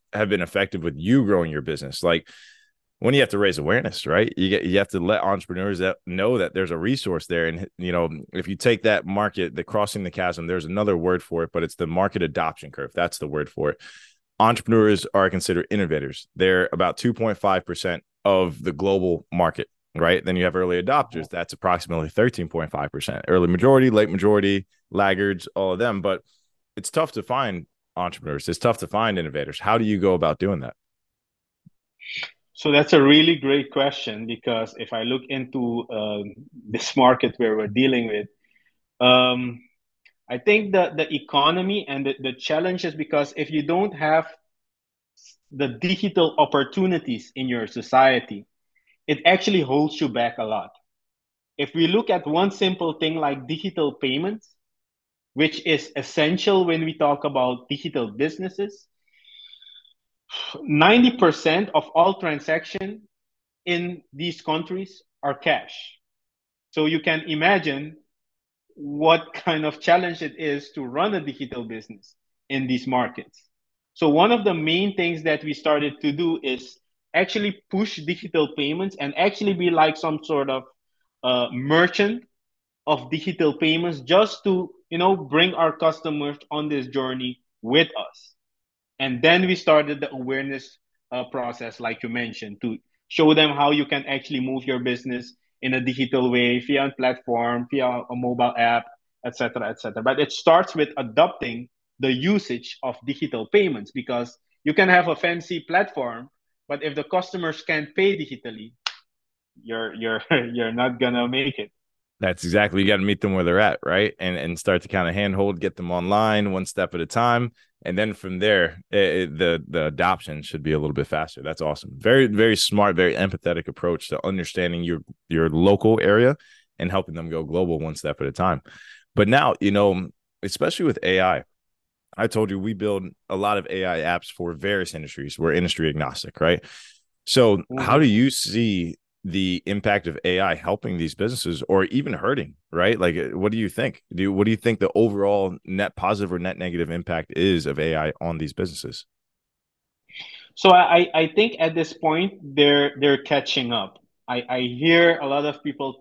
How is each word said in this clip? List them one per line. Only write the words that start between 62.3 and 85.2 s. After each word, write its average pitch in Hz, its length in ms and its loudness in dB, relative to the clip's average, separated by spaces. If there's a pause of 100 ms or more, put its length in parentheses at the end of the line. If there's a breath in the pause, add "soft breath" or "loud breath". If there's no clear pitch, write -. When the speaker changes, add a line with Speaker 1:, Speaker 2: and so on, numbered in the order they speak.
Speaker 2:
in 175 360 -4 (100)
these 160 300 -8
countries 175 640 -6 (180)
are 139 160 -2
cash. - 600 -4 (720)
So 156 160 2
you 160 120 0
can 160 280 0
imagine 156 720 0 (760)
what 151 600 2
kind 156 320 -2
of 151 140 -4
challenge 175 420 2
it 151 160 -6
is 143 340 -4
to 143 120 -10
run 156 300 -2
a 175 80 -2
digital 127 420 -10
business 110 520 -16 (340)
in 135 180 -2
these 123 200 -2
markets. 123 560 -4 (500)
So 160 160 2
one 175 220 6
of 226 120 2
the 196 100 2
main 170 420 0
things 170 280 -2
that 151 200 0
we 151 100 -6
started 147 480 -2
to 147 100 0
do 165 320 -2
is 127 360 -6 (340)
actually 196 560 -2
push 208 280 -2
digital 156 600 -2
payments 165 420 -4
and 143 180 -6
actually 196 360 0
be 175 160 0
like 156 260 4
some 156 280 -4
sort 139 260 -2
of, 131 140 -4 (600)
uh, 123 280 0
merchant 175 720 2 (640)
of 127 240 0
digital 156 480 0
payments, 160 440 0
just 190 420 2
to, 185 260 0 (200)
you 170 80 -6
know, 190 180 4
bring 165 380 2